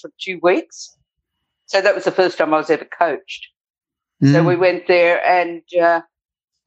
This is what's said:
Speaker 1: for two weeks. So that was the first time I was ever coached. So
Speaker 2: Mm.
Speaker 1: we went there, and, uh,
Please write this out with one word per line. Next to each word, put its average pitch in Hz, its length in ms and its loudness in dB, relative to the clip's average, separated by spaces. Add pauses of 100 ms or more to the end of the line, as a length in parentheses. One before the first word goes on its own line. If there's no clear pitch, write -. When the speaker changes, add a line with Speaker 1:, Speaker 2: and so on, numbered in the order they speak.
Speaker 1:
for 160 180 -20
two 180 240 -12
weeks. - 540 -2 (680)
So 196 160 -2
that 196 120 2
was 185 100 -8
the 190 60 -2
first 185 280 -2
time 156 160 0
I - 20 2
was 156 140 -2
ever 151 160 -2 (120)
coached. - 480 -4 (760)
So 143 180 4
Speaker 2:
Mm. 165 40 2
Speaker 1:
we 175 100 2
went 180 320 0
there, 175 380 2
and, 170 360 0 (180)
uh, 170 200 2 (680)